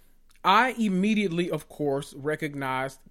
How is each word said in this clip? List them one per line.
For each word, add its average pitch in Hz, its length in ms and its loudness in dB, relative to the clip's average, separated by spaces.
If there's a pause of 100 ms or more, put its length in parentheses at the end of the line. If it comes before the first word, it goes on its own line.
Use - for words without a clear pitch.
(440)
I 226 340 4
immediately, 190 720 2
of 156 180 -4
course, 143 460 -2
recognized 139 880 -4 (100)